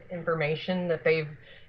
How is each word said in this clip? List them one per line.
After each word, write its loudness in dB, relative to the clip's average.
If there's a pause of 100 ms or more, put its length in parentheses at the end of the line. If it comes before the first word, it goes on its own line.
(100)
information -2
that 0
they've 4 (400)